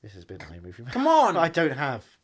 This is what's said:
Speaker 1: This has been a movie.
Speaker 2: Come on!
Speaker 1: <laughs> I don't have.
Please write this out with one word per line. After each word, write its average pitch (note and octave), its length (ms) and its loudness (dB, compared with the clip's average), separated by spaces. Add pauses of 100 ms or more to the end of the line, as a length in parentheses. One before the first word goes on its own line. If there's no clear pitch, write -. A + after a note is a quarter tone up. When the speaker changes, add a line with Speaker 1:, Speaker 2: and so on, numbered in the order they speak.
Speaker 1:
This G#2 120 -20
has F2+ 120 -20
been F#2+ 160 -18
a E2+ 200 -18
movie. F2+ 300 -18
Speaker 2:
Come C4 160 0
on! C#4 300 4
Speaker 1:
<laughs> - 0 -
I E3 100 4
don't D#3+ 300 0
have. C3 260 -6 (200)